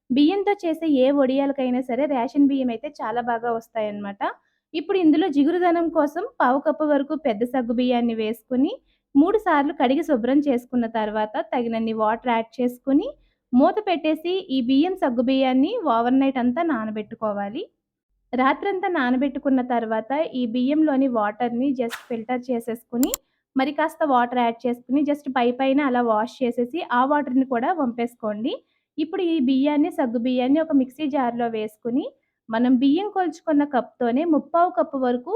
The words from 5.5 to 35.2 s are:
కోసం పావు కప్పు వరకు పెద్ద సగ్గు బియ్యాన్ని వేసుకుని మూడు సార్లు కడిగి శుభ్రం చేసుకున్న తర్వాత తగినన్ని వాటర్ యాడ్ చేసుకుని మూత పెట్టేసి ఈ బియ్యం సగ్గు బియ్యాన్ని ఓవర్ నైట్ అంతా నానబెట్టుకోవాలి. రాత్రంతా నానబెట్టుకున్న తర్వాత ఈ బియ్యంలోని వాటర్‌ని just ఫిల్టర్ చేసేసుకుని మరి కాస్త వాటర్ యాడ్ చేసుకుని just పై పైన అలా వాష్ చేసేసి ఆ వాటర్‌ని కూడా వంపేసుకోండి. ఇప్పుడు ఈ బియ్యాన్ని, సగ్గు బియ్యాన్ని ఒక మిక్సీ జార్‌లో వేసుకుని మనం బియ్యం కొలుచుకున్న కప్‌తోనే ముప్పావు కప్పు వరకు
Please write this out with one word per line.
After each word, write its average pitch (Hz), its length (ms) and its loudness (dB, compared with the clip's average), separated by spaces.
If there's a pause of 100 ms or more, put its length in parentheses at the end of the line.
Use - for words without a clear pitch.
కోసం 320 360 -2 (120)
పావు 269 220 2
కప్పు 302 300 -2
వరకు 285 260 0
పెద్ద 226 280 -2
సగ్గు 247 340 -2
బియ్యాన్ని 240 400 0
వేసుకుని 247 540 -2 (420)
మూడు 339 240 6
సార్లు 302 400 0
కడిగి 277 280 2
శుభ్రం 262 340 2
చేసుకున్న 247 480 0
తర్వాత 214 480 -4 (100)
తగినన్ని 226 500 -4
వాటర్ 226 380 0
యాడ్ 226 180 -4
చేసుకుని 269 560 0 (440)
మూత 285 240 4 (100)
పెట్టేసి 320 480 -2 (160)
ఈ 262 120 0
బియ్యం 285 360 2
సగ్గు 254 280 0
బియ్యాన్ని 262 460 2 (160)
ఓవర్ 240 320 2
నైట్ 269 240 0
అంతా 247 200 0
నానబెట్టుకోవాలి. 220 1000 -6 (680)
రాత్రంతా 359 560 0
నానబెట్టుకున్న 269 720 0
తర్వాత 226 500 -4 (220)
ఈ 254 120 -4
బియ్యంలోని 269 600 2
వాటర్‌ని 233 640 -2
just 240 300 -6
ఫిల్టర్ 247 380 -6
చేసేసుకుని 240 720 -4 (460)
మరి 269 160 0
కాస్త 311 320 -4
వాటర్ 247 360 0
యాడ్ 233 180 -2
చేసుకుని 247 440 -4
just 285 300 -4
పై 247 200 0
పైన 269 280 0
అలా 254 220 0
వాష్ 226 340 0
చేసేసి 240 440 -4 (120)
ఆ 247 120 2
వాటర్‌ని 269 420 0
కూడా 254 260 -2
వంపేసుకోండి. 240 800 -4 (460)
ఇప్పుడు 330 240 -4
ఈ 330 180 0
బియ్యాన్ని, 285 520 2
సగ్గు 247 280 -2
బియ్యాన్ని 254 400 2
ఒక 320 160 -2
మిక్సీ 269 320 -2
జార్‌లో 240 400 -2
వేసుకుని 226 560 -4 (440)
మనం 240 280 2
బియ్యం 285 340 2
కొలుచుకున్న 320 540 0
కప్‌తోనే 254 600 -2
ముప్పావు 339 480 2
కప్పు 294 280 -2
వరకు 247 360 -2